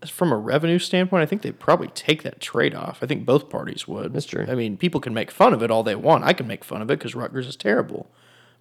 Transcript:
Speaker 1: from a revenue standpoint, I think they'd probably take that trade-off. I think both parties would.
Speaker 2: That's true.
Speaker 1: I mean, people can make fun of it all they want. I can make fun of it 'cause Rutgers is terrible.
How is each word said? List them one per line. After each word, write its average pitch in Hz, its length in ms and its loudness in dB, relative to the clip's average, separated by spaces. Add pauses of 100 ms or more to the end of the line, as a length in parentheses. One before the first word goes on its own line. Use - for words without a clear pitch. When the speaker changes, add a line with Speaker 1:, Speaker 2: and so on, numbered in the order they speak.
Speaker 1:
from 175 240 0
a 110 40 2
revenue 151 420 2
standpoint, 185 440 2
I 151 40 4
think 202 160 -4
they'd - 160 -8
probably - 300 2
take - 340 -2
that - 180 -10
trade-off. - 640 -2
I 120 40 -4
think 127 200 -4
both 127 240 2
parties - 380 -8
would. 107 240 -8
Speaker 2:
That's - 140 -6
true. - 220 -4
Speaker 1:
I 127 60 -2
mean, 113 220 -2
people 165 240 0
can 117 120 -6
make 113 180 -4
fun 214 220 6
of 113 100 2
it 113 80 0
all 113 120 4
they 104 140 0
want. 147 280 4
I 165 80 4
can 156 140 -2
make - 180 -10
fun - 180 -8
of 110 80 -6
it 151 100 0
'cause 117 140 -10
Rutgers 123 340 -6
is - 80 -12
terrible. - 520 -2 (520)